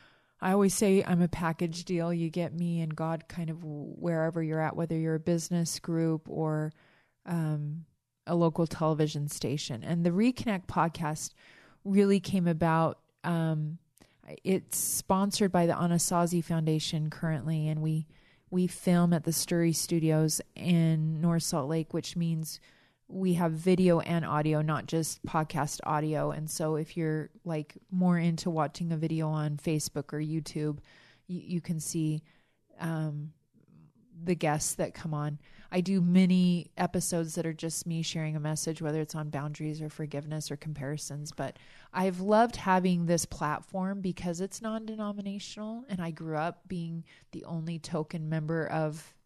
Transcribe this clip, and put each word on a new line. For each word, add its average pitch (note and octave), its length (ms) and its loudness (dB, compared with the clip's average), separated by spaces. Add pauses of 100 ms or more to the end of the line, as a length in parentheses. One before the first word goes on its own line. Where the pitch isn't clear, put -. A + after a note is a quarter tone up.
(420)
I F#3 100 2
always G3 220 6
say G3 320 6
I'm F3 160 4
a F3 80 4
package E3+ 560 -2
deal. E3+ 280 -2
You E3 160 0
get E3 240 -2
me E3+ 280 0
and D#3 120 -2
God D#3+ 360 -4
kind E3 200 -6
of E3 140 -8
wherever D#3+ 800 -2
you're D#3+ 160 0
at, D#3 160 0
whether E3 220 0
you're D#3+ 180 0
a D#3 40 0
business E3+ 600 0
group E3 480 0
or, D#3 460 -2 (520)
um, D#3 600 -2 (420)
a D#3+ 60 0
local E3+ 320 4
television D#3 640 0
station. B2+ 560 -4
And E3+ 200 0
the F3 60 4
Reconnect G#3 560 0
podcast D#3+ 720 -2 (480)
really G3 360 4
came F#3 280 0
about. D#3+ 520 2 (240)
Um, D#3+ 540 0 (640)
it's - 340 0
sponsored G3 720 0
by F3 160 6
the D#3+ 60 4
Anasazi E3+ 720 2
Foundation D#3 680 0
currently, D#3 560 -2
and D#3 160 -2
we, D#3 240 0 (420)
we F3+ 160 2
film F3 480 4
at D#3+ 100 2
the E3 80 0
Sturry E3+ 420 2
Studios D#3+ 680 2 (140)
in D#3+ 640 2
North E3+ 220 2
Salt C#3+ 260 -2
Lake, D#3+ 240 -2
which - 220 -4
means E3 440 -2 (480)
we F#3 260 0
have E3+ 180 2
video F3 480 6
and E3+ 260 0
audio, D3+ 380 2
not D3+ 240 -2
just - 400 -2
podcast D#3 560 -2
audio. D3+ 480 0
And D#3 180 -6
so D#3 260 -2
if D#3+ 220 -4
you're, D#3 320 -2 (140)
like, D#3 320 -6 (160)
more F3+ 260 4
into E3 320 0
watching D#3+ 420 -2
a D#3+ 60 -2
video D#3+ 320 0
on D3+ 280 -2
Facebook D3+ 540 -2
or D3 80 -4
YouTube, D3+ 600 -4 (500)
y-, F3+ 160 -8
you F3 160 -4
can E3 180 -4
see, D#3 440 -2 (560)
um, D#3 520 -4 (920)
the F3+ 100 2
guests D#3 420 0
that D#3+ 180 -2
come D#3+ 200 -6
on. D3 240 -2 (340)
I F#3 100 2
do F#3+ 180 2
many F3+ 800 6
episodes E3+ 580 -2
that E3+ 100 -2
are E3 80 -2
just D#3+ 320 -6
me E3 160 -2
sharing D#3 360 -2
a - 20 -2
message, D#3 420 -4
whether D#3 200 0
it's D3+ 120 -6
on D#3 160 -6
boundaries D3+ 520 -6
or D3+ 80 -6
forgiveness D3+ 600 -8
or C#3+ 60 -6
comparisons. D3 800 -8
But C3+ 260 -8 (320)
I've F#3 300 -2
loved G#3+ 340 4
having F#3 500 2
this E3+ 200 2
platform F#3 720 -4
because F3+ 400 -4
it's F#3+ 220 -8
non-denominational, G#3+ 1300 -8
and F3+ 120 -4
I E3+ 100 -4
grew D#3+ 260 -4
up E3+ 280 -4
being E3 380 -6 (300)
the - 100 -12
only E3 340 -6
token D#3 520 -6
member D#3+ 380 -2
of D#3 460 -4 (120)